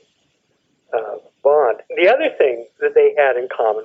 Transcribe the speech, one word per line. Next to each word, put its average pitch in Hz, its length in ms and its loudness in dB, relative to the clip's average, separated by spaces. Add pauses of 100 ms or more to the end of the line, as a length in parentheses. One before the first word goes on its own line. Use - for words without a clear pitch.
(960)
uh, 107 220 -6 (280)
bond. 143 380 2 (120)
The 175 140 2
other 277 300 2
thing 120 260 0 (160)
that 147 140 -2
they 143 240 4
had 139 180 2
in 123 180 -6
common, 110 300 -2